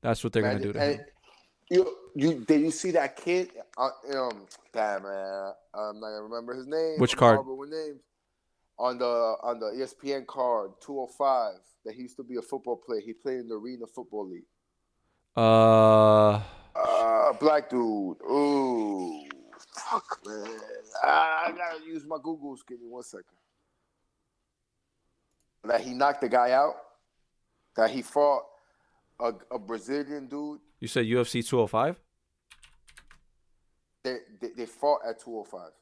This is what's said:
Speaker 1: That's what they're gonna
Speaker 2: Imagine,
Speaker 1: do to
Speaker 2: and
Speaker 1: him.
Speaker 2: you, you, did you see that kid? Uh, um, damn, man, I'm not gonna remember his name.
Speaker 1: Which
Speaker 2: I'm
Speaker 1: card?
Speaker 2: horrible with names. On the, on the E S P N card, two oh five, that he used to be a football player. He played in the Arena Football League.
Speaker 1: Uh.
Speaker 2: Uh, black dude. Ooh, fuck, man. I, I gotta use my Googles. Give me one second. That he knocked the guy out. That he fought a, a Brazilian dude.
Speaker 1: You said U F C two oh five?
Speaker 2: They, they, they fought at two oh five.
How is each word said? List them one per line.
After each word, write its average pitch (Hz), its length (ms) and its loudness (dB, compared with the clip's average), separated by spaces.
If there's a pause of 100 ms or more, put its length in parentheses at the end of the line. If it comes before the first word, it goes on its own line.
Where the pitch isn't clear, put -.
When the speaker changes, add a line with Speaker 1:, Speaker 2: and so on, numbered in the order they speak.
Speaker 1:
That's 117 220 0
what 113 80 -4
they're 113 100 2
gonna 104 140 0
Speaker 2:
Imagine, 101 160 -4
Speaker 1:
do - 60 -6
to 143 60 2
Speaker 2:
and 143 160 2
Speaker 1:
him. - 60 -18 (640)
Speaker 2:
you, 180 260 4 (180)
you, 139 320 0
did 151 140 6
you 160 100 2
see 170 220 -4
that 160 240 0
kid? 180 340 -2 (260)
Uh, 127 120 0 (280)
um, 113 300 -6 (260)
damn, 104 300 -2
man, 98 500 -8 (220)
I'm 107 260 -8
not 110 100 -12
gonna 107 120 -12
remember 117 320 -10
his 131 120 -12
name. 160 320 -2
Speaker 1:
Which 123 160 2
Speaker 2:
I'm - 40 -10
Speaker 1:
card? 117 180 8
Speaker 2:
horrible 131 200 -4
with 139 140 -14
names. 151 300 -10 (800)
On 123 160 0
the, 123 80 -2 (380)
on 117 160 -4
the 107 180 -6
E 131 60 -4
S 127 100 -8
P 139 220 -6
N 135 120 -6
card, 120 440 -2 (100)
two 143 200 -10
oh 127 80 -8
five, 123 480 0 (280)
that 110 100 -12
he 127 80 -14
used 123 140 -16
to 135 60 -14
be 123 140 -10
a 113 60 -4
football 123 340 -6
player. 113 280 -6
He 117 80 -12
played 131 280 -8
in 117 80 -12
the 113 80 -8
Arena 117 300 -12
Football 107 420 -12
League. 90 160 -16 (920)
Speaker 1:
Uh. 110 1040 8 (360)
Speaker 2:
Uh, 113 640 4
black 151 280 4
dude. 107 480 -2 (140)
Ooh, 113 960 0 (500)
fuck, - 500 -6
man. 107 220 -10 (560)
I, 160 460 2
I 170 80 -6
gotta 165 280 -10
use 160 220 -12
my 156 120 -8
Googles. 143 400 -10 (100)
Give 123 120 -16
me 120 80 -20
one 123 140 -16
second. 101 220 -18 (2500)
That 113 160 0
he 127 120 -10
knocked 139 280 0
the 131 80 -2
guy 123 240 2
out. 139 220 2 (1000)
That 110 140 4
he 127 120 -6
fought 143 420 2 (720)
a, 117 140 -2 (180)
a 127 80 -8
Brazilian 135 680 -8
dude. 147 320 -12 (180)
Speaker 1:
You 110 80 -12
said 120 200 -2
U 120 140 2
F 117 80 0
C 120 140 -4
two 127 180 -2
oh 110 60 4
five? 127 340 -2 (2000)
Speaker 2:
They, 127 140 -4 (220)
they, 120 160 -8
they 117 100 -8
fought 143 420 0
at 110 120 -8
two 117 160 -12
oh 107 80 -10
five. 87 260 -18 (120)